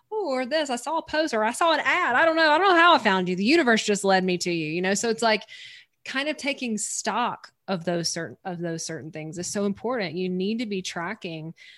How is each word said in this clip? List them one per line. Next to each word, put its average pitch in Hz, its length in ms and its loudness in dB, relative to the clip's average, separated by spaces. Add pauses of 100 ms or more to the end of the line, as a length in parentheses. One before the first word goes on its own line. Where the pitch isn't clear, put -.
(100)
oh, 427 180 -4
or 262 180 -2
this, 294 220 -2
I 240 80 -2
saw 302 220 -4
a 311 40 -2
post, 311 300 -2
or 214 120 2
I 226 80 2
saw 320 200 2
an 294 80 2
ad. 285 360 2
I 302 80 6
don't 330 120 4
know. 320 140 6
I 302 80 6
don't 392 100 4
know 359 80 6
how 339 180 8
I 285 40 6
found 190 300 2
you. 180 80 0
The 190 80 -2
universe 247 400 4
just 202 200 0
led 190 200 4
me 180 140 2
to 175 120 -4
you," 165 160 -2
you 165 160 -2
know? 185 120 0
So 233 160 -2
it's 226 120 -2
like, 214 220 2 (600)
kind 277 240 -4
of 302 80 -4
taking 269 400 -4
stock - 760 -4 (160)
of 180 160 -4
those 170 240 -2
certain, 165 360 -8
of 175 140 -8
those 170 260 -6
certain 160 280 -10
things 156 260 -10
is 175 80 -8
so 202 180 -4
important. 202 520 -4
You 185 120 -4
need 190 300 -2
to 240 80 -6
be 196 160 -6
tracking 170 720 -10 (240)